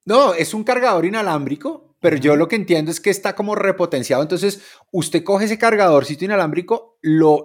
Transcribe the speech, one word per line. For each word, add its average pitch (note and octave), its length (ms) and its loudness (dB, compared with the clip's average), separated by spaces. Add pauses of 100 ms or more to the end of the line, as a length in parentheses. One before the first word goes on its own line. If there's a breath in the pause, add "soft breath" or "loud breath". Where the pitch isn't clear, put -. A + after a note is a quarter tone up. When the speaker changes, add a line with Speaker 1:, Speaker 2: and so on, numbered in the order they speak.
Speaker 1:
No, A3+ 320 2
es E3 180 -4
un G#3+ 100 -6
cargador A#3+ 420 0
inalámbrico, F3+ 960 -6
pero D#3 180 2
yo C#3+ 160 2
Speaker 2:
Ujú. D3 60 4
Speaker 1:
lo E3 80 2
que A3+ 80 -2
entiendo E3+ 360 -2
es E3 80 -8
que G#3 100 -2
está G3 240 -4
como G#3 220 -4
repotenciado. E3+ 680 -2
Entonces, F#3 400 -2 (300 loud breath)
usted E3+ 320 -2
coge G3 220 0
ese G#3+ 120 -4
cargadorcito F#3 680 2
inalámbrico, F3+ 760 -4
lo, D#3 440 4